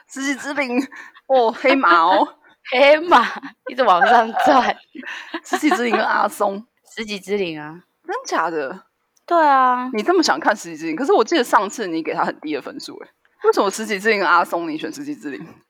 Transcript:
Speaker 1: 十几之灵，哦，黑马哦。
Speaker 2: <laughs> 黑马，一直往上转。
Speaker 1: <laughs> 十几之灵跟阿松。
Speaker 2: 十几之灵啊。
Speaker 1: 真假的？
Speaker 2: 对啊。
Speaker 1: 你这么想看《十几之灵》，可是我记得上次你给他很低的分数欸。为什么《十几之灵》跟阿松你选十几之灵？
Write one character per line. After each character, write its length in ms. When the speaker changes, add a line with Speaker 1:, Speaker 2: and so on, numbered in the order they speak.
Speaker 1:
十 140
几 120
之 200
灵， 240
哦， 260
黑 240
马 280
哦。 320
Speaker 2:
<laughs> 40
黑 260
马， 300
一 60
直 80
往 240
上 260
转。 280
Speaker 1:
<laughs> 420
十 140
几 120
之 120
灵 140
跟 60
阿 260
松。 360
Speaker 2:
十 100
几 140
之 180
灵 240
啊。 220
Speaker 1:
真 80
假 240
的？ 360
Speaker 2:
对 180
啊。 480
Speaker 1:
你 80
这 160
么 60
想 160
看 160
《十 160
几 60
之 100
灵》， 80
可 100
是 80
我 120
记 120
得 60
上 260
次 200
你 120
给 140
他 100
很 140
低 160
的 80
分 160
数 220
欸。 80
为 100
什 80
么 80
《十 160
几 140
之 120
灵》 100
跟 60
阿 180
松 260
你 80
选 140
十 100
几 100
之 180
灵？ 140